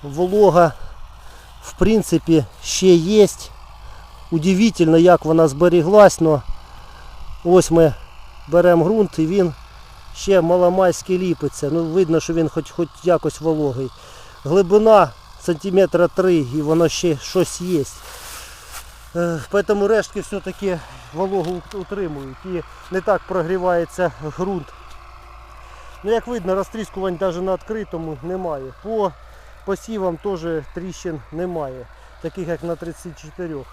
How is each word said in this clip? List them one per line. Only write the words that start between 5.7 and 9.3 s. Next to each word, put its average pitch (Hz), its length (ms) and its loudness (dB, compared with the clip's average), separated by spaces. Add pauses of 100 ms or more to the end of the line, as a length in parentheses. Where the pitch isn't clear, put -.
но 156 220 2 (1000)
ось 175 260 6
ми 165 240 6 (540)
беремо 170 360 4
ґрунт, 202 340 0
і 160 80 0
він 175 280 0 (600)